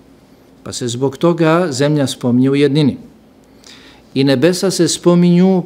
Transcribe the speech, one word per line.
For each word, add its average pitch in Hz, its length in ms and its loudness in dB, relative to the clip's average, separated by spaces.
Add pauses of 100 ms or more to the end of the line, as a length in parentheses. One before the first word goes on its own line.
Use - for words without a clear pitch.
(640)
Pa 101 100 -14
se 123 140 -8
zbog 127 300 -6
toga 170 540 0
zemlja 143 360 -2
spominje 127 420 0
u 139 60 0
jednini. 143 420 0 (1160)
I 135 100 0
nebesa 160 480 0
se 175 160 0
spominju 175 800 2